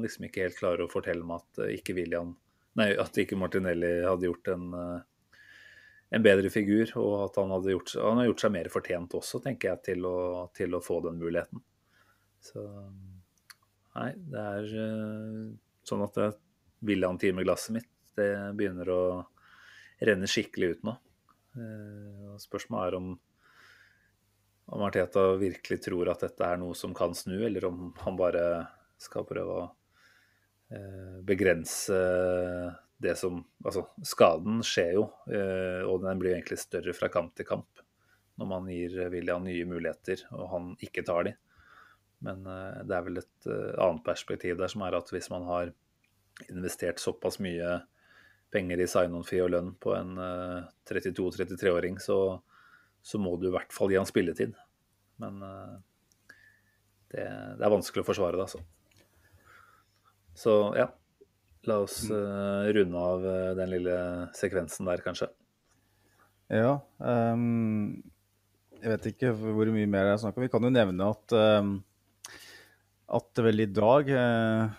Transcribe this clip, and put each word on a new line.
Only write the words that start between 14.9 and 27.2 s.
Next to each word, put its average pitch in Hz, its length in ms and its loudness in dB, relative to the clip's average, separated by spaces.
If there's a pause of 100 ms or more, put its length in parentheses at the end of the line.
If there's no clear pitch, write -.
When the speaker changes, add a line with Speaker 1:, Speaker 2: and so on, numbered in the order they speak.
Speaker 1:
sånn 101 200 -2
at 101 100 -4
det 104 160 2 (520)
Willian-timeglasset 92 880 2
mitt, 113 180 -4 (260)
det 101 140 2 (260)
begynner 92 320 -2
å 90 380 2 (760)
renne 98 260 4
skikkelig 98 440 0
ut - 120 -8
nå. 113 140 -6 (580)
Eh, 104 760 -14
og 104 60 -18
spørsmålet 101 480 -6
er 90 100 0
om, 92 220 -8 (1500)
om - 140 -6
Arteta 98 420 2 (140)
virkelig 92 460 -2
tror 90 260 0
at 87 140 -2
dette 95 220 -4
er 87 120 0
noe 87 180 -8
som - 180 -8
kan 87 200 -2
snu, 92 220 -6 (100)